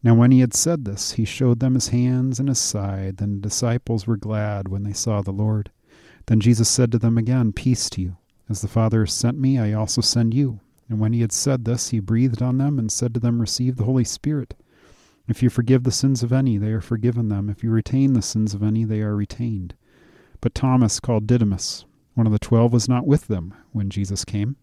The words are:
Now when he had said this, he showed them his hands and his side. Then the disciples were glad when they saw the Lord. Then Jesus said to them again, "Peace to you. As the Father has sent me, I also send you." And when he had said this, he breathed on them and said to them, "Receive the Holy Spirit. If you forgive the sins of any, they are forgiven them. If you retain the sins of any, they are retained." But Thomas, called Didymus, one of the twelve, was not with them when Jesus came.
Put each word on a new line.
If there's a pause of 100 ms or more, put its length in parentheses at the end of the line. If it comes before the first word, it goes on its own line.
Now
when
he
had
said
this,
he
showed
them
his
hands
and
his
side.
Then
the
disciples
were
glad
when
they
saw
the
Lord. (540)
Then
Jesus
said
to
them
again,
"Peace
to
you. (320)
As
the
Father
has
sent
me,
I
also
send
you." (280)
And
when
he
had
said
this,
he
breathed
on
them
and
said
to
them,
"Receive
the
Holy
Spirit. (720)
If
you
forgive
the
sins
of
any,
they
are
forgiven
them.
If
you
retain
the
sins
of
any,
they
are
retained." (680)
But
Thomas,
called
Didymus, (300)
one
of
the
twelve,
was
not
with
them (160)
when
Jesus
came.